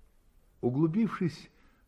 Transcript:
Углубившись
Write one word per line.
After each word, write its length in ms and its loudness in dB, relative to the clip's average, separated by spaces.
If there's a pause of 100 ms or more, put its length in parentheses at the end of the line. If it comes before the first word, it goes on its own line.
(600)
Углубившись 880 0 (380)